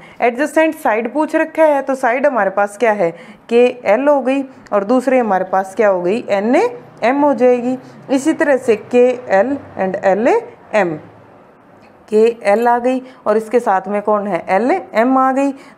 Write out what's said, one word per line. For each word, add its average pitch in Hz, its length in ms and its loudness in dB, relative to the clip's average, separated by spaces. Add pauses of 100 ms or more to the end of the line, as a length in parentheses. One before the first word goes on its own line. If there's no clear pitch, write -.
(200)
Adjacent 294 540 0
side 220 380 -2
पूछ 302 240 -2
रखा 320 280 0
है 285 180 2
तो 269 120 -4
side 262 320 0
हमारे 214 240 0
पास 208 280 -2
क्या 226 140 2
है? 185 180 0 (380)
केएल 247 600 2
हो 285 140 4
गई, 269 200 -2 (300)
और 202 120 0
दूसरी 254 340 2
हमारे 196 260 0
पास 190 300 -2
क्या 214 140 2
हो 185 140 0
गई? 208 280 -2
एनएम 269 920 -2
हो 294 140 2
जाएगी। 247 420 2 (340)
इसी 277 220 0
तरह 302 260 0
से 226 180 0 (100)
केएल 247 680 2 (220)
and 190 260 -4
एलएम, 208 920 -2 (1120)
केएल 226 600 2
आ 240 100 2
गई 254 240 -2 (240)
और 214 100 2
इसके 220 240 0
साथ 196 280 0
में 208 140 -2
कौन 208 240 -2
है? 180 240 -4
एलएम 247 680 0
आ 262 140 2
गई। 277 200 -2 (260)